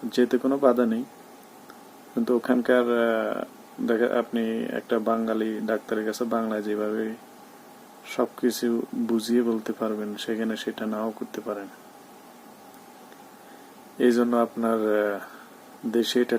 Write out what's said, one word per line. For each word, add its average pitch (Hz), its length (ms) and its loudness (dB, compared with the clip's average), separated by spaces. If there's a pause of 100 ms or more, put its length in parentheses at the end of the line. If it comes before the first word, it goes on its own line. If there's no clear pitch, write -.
যেতে 120 340 2
কোনো 135 200 0
বাধা 123 280 6
নেই, 113 180 0 (1080)
কিন্তু 120 220 2
ওখানকার, 123 420 2
আহ, 117 1080 -2
দেখা, 117 320 2
আপনি 113 460 -2
একটা - 340 -2
বাঙালি 110 680 0
ডাক্তারের 110 400 -2
কাছে 110 180 -2
বাংলায় 110 380 -2
যেভাবে 107 520 -2 (920)
সব - 200 -2 (140)
কিছু 117 540 0
বুঝিয়ে 117 480 2
বলতে 113 300 -2
পারবেন, 107 440 -4
সেখানে 110 400 -4
সেটা 110 300 -6
নাও 110 240 -4
করতে 110 300 -10
পারেন। 101 260 -8 (2250)
এই 123 140 6
জন্য 120 240 4
আপনার, 117 380 2
আহ, 107 460 2 (680)
দেশে 113 340 0
এটা 120 180 2